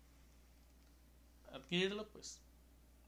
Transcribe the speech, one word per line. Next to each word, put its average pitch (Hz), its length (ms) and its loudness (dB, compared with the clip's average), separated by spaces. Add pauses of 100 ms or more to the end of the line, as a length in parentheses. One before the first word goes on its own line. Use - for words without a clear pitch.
(1500)
adquirirlo, 190 560 8
pues - 300 -6 (680)